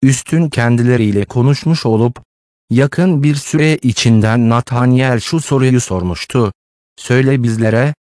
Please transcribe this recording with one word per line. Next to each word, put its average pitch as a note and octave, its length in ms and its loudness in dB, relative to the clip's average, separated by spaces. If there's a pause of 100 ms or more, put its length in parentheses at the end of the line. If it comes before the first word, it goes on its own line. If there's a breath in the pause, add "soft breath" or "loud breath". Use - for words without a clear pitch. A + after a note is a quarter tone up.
Üstün D3 460 -2
kendileriyle A#2+ 760 0
konuşmuş C#3 600 -2
olup, A#2 380 0 (460)
yakın C#3+ 540 0
bir D3 120 2
süre D3+ 420 -2
içinden A2+ 720 2
Nathaniel B2 720 2
şu E3 200 -4
soruyu C3 420 0
sormuştu, F#2 720 -4 (440)
"Söyle C3 460 0
bizlere A2+ 500 0 (120)